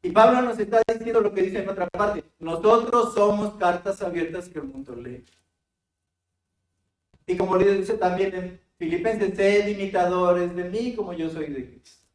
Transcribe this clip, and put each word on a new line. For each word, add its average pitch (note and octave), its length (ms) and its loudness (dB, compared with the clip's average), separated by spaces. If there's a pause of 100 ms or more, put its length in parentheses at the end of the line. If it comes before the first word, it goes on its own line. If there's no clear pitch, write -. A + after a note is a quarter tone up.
Y F3 80 -4
Pablo A#3+ 320 6
nos A#3 180 -2
está A3 260 2
diciendo A3+ 340 0
lo G3+ 140 0
que G3 80 0
dice G3 200 -2
en F#3+ 60 -6
otra G3 200 -4
parte. G#3 340 -2 (160)
Nosotros A3+ 760 2
somos G#3 420 2
cartas F3+ 480 -2
abiertas F3 460 -6
que D#3 120 -12
el C#3 60 -12
mundo C3 280 -14
lee. B2 300 -14 (2000)
Y F3+ 100 -2
como F#3 200 0
le G3 220 4
dice G3+ 160 -2
también F#3 420 0
en F3+ 240 -10 (180)
Filipenses, F#3 560 -2
"Sed G3+ 340 2
imitadores F3+ 840 0
de F3+ 140 -4
mí A3+ 260 -4
como F#3+ 200 -6
yo D#3+ 160 -6
soy D#3 160 -8
de C3+ 240 -10
Cristo". - 440 -20